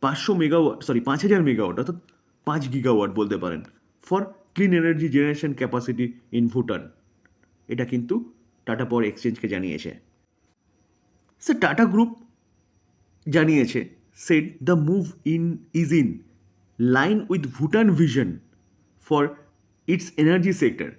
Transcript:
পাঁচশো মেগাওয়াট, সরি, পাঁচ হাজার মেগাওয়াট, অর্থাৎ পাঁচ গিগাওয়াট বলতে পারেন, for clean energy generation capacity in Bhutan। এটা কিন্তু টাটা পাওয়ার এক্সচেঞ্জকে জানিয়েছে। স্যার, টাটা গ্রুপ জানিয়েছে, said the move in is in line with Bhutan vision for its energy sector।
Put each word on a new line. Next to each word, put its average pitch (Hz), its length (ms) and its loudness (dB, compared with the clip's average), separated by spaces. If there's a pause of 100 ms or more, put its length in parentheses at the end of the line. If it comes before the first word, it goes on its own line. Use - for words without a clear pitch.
পাঁচশো 143 340 0
মেগাওয়াট, 160 480 2
সরি, 120 180 0
পাঁচ 139 220 -2
হাজার 196 200 4
মেগাওয়াট, 107 360 0
অর্থাৎ 170 200 -6 (460)
পাঁচ 147 280 -4
গিগাওয়াট 117 420 2
বলতে 104 220 -2
পারেন, 87 240 -6 (480)
for 190 120 0 (340)
clean 196 260 2
energy 165 280 0
generation 147 440 0 (100)
capacity 123 440 -4 (260)
in 120 160 2
Bhutan। 117 340 -4 (880)
এটা 123 160 -4
কিন্তু 123 480 -4 (340)
টাটা 120 180 -2
পাওয়ার 120 200 0
এক্সচেঞ্জকে 107 440 -4
জানিয়েছে। 90 520 -6 (1400)
স্যার, 240 200 0
টাটা 151 240 2
গ্রুপ 226 260 2 (1200)
জানিয়েছে, 147 580 2 (380)
said 156 180 2 (200)
the 175 120 4 (120)
move 175 200 0 (180)
in 165 160 0 (320)
is 160 180 0
in 147 160 4 (680)
line 135 420 2 (100)
with 165 140 -2 (140)
Bhutan 214 300 2 (140)
vision 127 260 2 (800)
for 147 200 2 (600)
its 175 160 0 (120)
energy 175 360 4 (100)
sector। 92 360 -2